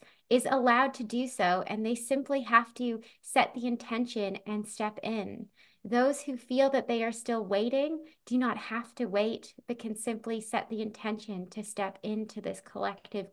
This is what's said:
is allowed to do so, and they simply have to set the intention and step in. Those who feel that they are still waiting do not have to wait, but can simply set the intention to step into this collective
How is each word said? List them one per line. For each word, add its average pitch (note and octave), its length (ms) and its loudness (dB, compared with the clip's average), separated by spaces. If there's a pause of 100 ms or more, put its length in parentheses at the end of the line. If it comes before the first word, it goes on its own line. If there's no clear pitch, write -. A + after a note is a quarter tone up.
(300)
is A#3 200 6
allowed B3+ 440 6
to B3 100 -8
do A#3+ 240 -2
so, F#3 400 2
and A3 180 -4
they A#3 80 0
simply C4+ 460 0
have A#3 340 4
to A#3 260 -2 (220)
set - 320 2
the A#3+ 120 -4
intention A#3 800 -2
and G#3 200 -4
step G#3+ 360 -4
in. G3+ 440 -4 (380)
Those B3 380 4
who C4 140 -6
feel C4 340 4
that C4+ 180 0
they A#3 160 0
are A#3 80 -2
still A3+ 320 -2
waiting C4+ 600 0 (200)
do B3 140 2
not B3 180 2
have A#3 400 -8
to B3 100 -2
wait, G#3 480 -2 (140)
but A#3+ 100 -6
can A3 160 -6
simply A3+ 460 -4
set - 280 -4
the A3 140 -4
intention G#3+ 680 -6
to G#3+ 120 -8
step G3 400 -6
into G#3+ 380 -6
this F#3+ 200 -6
collective G3 720 -6